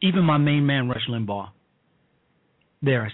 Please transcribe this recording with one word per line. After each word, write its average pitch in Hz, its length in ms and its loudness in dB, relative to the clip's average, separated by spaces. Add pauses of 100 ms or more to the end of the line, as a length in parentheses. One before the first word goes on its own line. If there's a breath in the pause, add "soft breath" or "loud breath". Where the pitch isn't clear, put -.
Even 185 220 2
my 156 140 4
main 147 280 2
man, 135 220 0
Rush 123 220 -6
Limbaugh. 101 400 -6 (1300)
There, 127 240 0
I 110 80 -8